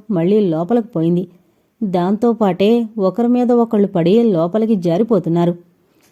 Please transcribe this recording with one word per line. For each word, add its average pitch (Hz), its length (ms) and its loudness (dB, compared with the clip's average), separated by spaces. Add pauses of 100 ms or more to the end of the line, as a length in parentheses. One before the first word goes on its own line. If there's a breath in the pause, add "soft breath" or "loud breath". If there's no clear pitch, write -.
(120)
మళ్లీ 190 380 2
లోపలకు 175 380 -2
పోయింది. 175 400 -2 (560 soft breath)
దాంతోపాటే 208 1120 0
ఒకరి 190 300 -2
మీద 247 240 0
ఒకళ్ళు 226 360 2
పడి 185 360 2
లోపలికి 214 520 0
జారిపోతున్నారు. 175 800 0 (560)